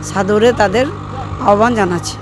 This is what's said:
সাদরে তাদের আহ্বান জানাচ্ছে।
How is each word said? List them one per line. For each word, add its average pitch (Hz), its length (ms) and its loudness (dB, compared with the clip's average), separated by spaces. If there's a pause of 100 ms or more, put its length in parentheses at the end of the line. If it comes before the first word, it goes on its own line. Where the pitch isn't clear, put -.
সাদরে 208 500 2
তাদের 220 320 2 (560)
আহ্বান 220 340 4
জানাচ্ছে। 175 460 -2